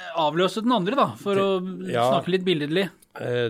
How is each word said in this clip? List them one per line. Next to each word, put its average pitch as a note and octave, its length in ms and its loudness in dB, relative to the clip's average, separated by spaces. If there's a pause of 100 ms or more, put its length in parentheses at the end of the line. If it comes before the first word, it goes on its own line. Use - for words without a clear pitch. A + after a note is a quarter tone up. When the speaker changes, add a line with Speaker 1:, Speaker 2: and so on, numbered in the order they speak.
(160)
Speaker 1:
avløste F3 480 0
den B3 160 2
andre G3+ 160 -2
da, G#3 140 2 (100)
for G3+ 160 0
Speaker 2:
Det, G3 80 2
Speaker 1:
å F#3 480 -2
Speaker 2:
ja. A#2+ 160 2
Speaker 1:
snakke F3 300 2
litt F#3 100 -2
billedlig. E3 400 0 (320)
Speaker 2:
Eh, B2 300 0